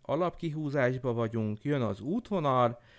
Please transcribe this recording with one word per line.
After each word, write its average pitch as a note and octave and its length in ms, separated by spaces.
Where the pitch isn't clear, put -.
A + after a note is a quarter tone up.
alapkihúzásba C#3+ 1080
vagyunk, A2 500
jön C#3+ 200
az G2+ 180
útvonal, C#3 800